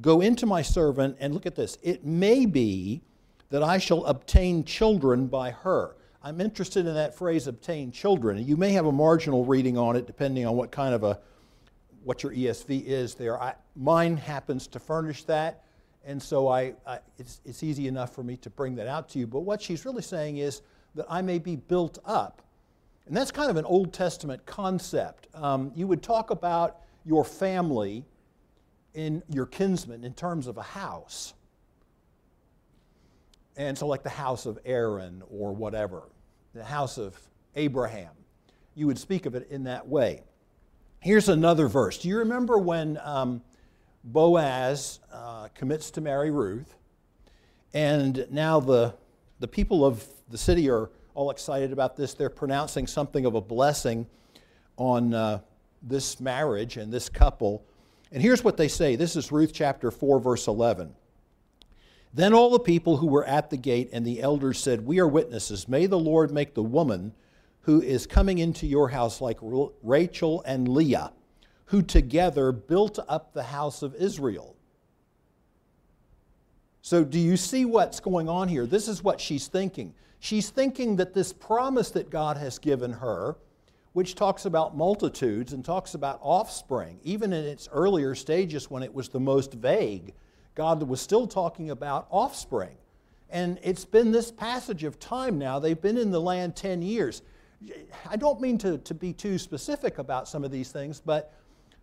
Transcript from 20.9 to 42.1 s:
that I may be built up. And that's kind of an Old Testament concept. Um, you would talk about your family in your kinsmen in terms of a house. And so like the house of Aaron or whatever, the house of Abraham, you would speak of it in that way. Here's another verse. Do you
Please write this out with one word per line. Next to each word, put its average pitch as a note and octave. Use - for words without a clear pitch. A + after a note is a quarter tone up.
that D3+
I F3
may F3+
be E3
built F3
up. D3+
And E3
that's C4
kind D4
of F3+
an D#3
Old F3+
Testament D#3+
concept. -
Um, C#3
you F3
would F3+
talk A3+
about E3+
your D#3
family D3
in D#3
your C3
kinsmen C3
in B2
terms E3+
of A2+
a A2
house. -
And C#3
so D3
like C3+
the C3+
house C3
of A2+
Aaron G#2
or G2+
whatever, G#2
the A2+
house C3+
of G2
Abraham, A#2
you D3
would C#3
speak -
of B2
it B2
in C#3
that B2
way. A#2+
Here's G#3
another D#3+
verse. A2
Do E3+
you G3+